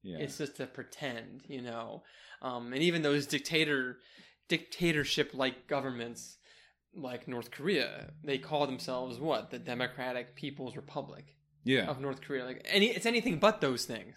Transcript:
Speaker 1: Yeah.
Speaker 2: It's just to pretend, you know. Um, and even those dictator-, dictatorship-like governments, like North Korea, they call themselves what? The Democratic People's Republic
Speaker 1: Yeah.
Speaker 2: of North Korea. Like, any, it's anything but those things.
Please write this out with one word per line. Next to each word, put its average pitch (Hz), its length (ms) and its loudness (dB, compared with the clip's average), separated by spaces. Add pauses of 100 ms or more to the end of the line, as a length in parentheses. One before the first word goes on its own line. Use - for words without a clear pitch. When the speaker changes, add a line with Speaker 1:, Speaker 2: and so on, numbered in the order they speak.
Speaker 1:
Yeah. 156 160 -8
Speaker 2:
It's 143 200 -6
just 143 180 -6
to 127 100 -6
pretend, 120 800 -10
you 131 140 -8
know. 117 400 -8 (400)
Um, 123 300 -4
and 135 100 2
even 170 200 4
those 143 240 4
dictator-, 147 720 2 (500)
dictatorship-like 143 1160 2
governments, 123 720 -4 (580)
like 127 340 -8
North 120 220 -6
Korea, 147 600 0 (140)
they 139 140 0
call 143 280 2
themselves 127 520 -2
what? 135 320 0
The 127 80 -8
Democratic 123 800 -2
People's 135 400 -6
Republic - 600 -10 (280)
Speaker 1:
Yeah. 120 240 4
Speaker 2:
of 131 120 -2
North 135 200 -4
Korea. 131 240 -6
Like, 127 240 -10
any, 202 200 8
it's 220 180 0
anything 233 320 2
but 214 220 6
those 127 240 2
things. 104 320 -8